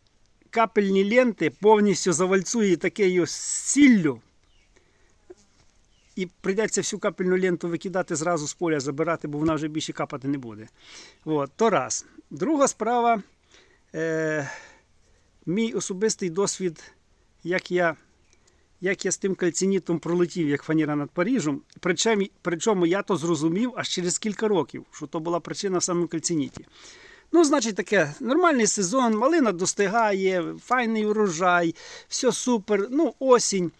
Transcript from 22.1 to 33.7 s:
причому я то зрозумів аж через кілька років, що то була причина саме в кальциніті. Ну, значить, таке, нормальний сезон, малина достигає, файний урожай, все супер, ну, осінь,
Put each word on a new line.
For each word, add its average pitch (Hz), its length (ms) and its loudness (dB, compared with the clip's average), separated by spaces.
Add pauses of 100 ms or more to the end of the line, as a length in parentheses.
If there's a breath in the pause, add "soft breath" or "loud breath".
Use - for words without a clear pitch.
причому 175 440 0
я 190 160 0
то 196 140 -2
зрозумів 170 600 -2
аж 180 120 -6
через 175 300 -4
кілька 214 300 -4
років, 160 440 -2
що 151 140 -12
то 165 140 -8
була 170 200 -2
причина 180 400 -4
саме 175 240 -2
в 160 40 -6
кальциніті. 156 580 -4 (640 loud breath)
Ну, 330 120 6
значить, 247 320 0
таке, 160 440 0
нормальний 277 460 2
сезон, 214 500 0
малина 262 360 2
достигає, 190 920 0 (200)
файний 226 420 0
урожай, 175 680 2 (340 loud breath)
все 247 240 0
супер, 208 580 0
ну, 277 280 0
осінь, 202 600 2